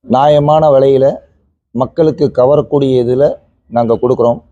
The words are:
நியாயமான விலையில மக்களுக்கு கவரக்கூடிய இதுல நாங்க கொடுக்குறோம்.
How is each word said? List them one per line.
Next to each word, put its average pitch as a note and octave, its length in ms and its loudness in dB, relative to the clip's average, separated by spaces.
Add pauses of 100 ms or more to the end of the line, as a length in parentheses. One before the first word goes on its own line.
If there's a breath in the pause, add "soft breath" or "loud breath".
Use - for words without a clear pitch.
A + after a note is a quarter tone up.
நியாயமான D3 580 2 (100)
விலையில C3+ 320 2 (680)
மக்களுக்கு C#3+ 500 -2 (140)
கவரக்கூடிய C3+ 640 0
இதுல B2+ 200 0 (460)
நாங்க A#2 320 -2
கொடுக்குறோம். A#2 400 -2 (100)